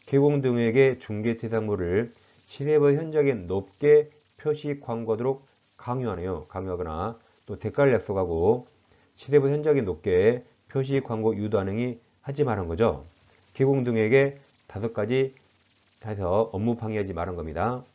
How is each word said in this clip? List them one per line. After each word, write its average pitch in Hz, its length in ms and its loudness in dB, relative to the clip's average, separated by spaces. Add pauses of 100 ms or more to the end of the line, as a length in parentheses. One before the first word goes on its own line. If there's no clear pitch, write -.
개공 143 340 2
등에게 123 580 2
중개 110 380 -4
대상물을 107 760 -2 (340)
시세보다 143 500 2
현저하게 156 380 0
높게 104 760 2 (260)
표시 147 440 -6
광고하도록 117 680 -4 (300)
강요하네요. 95 720 -6
강요하거나 90 720 -6 (280)
또 101 120 -10
대가를 139 360 2
약속하고 95 720 0 (500)
시세보다 139 360 2
현저하게 147 300 0
높게 95 640 2 (240)
표시 135 320 -2
광고 113 360 -2
유도, 104 220 -2
안행이 113 400 -4 (240)
하지 143 220 -4
말은 101 240 -2
거죠. 85 360 0 (500)
개공 135 300 2
등에게 123 540 2 (280)
다섯 113 260 -6
가지 127 420 -2 (680)
해서 104 480 -2
업무 113 240 -2
방해하지 107 380 -6
말은 87 220 -6
겁니다. 87 480 -6 (100)